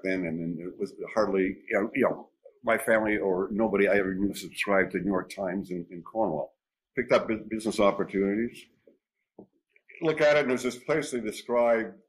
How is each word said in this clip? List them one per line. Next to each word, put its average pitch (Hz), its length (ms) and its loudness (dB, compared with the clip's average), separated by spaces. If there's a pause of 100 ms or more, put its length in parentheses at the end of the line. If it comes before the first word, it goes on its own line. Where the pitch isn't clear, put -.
then, 92 220 -2
and, 82 160 -4
and 82 180 -6
it 87 180 -12
was 95 160 -6 (220)
hardly, 98 420 2 (140)
you 107 100 2
know, 110 140 -2
you 127 80 0
know, - 260 0 (360)
my 113 120 2
family 110 420 2
or 95 340 0
nobody 101 340 4
I 98 120 4
ever 95 160 0
knew 98 200 -2
subscribed 95 580 -2
to 95 60 -2
New 92 140 -2
York 92 200 -2
Times 95 380 -4
in, 87 220 -8
in 87 100 -14
Cornwall. 85 520 -4 (420)
Picked 123 160 -2
up 113 160 4
bu-, 110 200 -4
business 110 300 -4
opportunities. 98 840 0 (1400)
Look 156 180 2
at 147 160 6
it, 147 40 6
and 131 100 0
there's 123 140 0
this 123 120 -2
place 147 360 -2
they 123 80 -4
describe, 117 640 2 (220)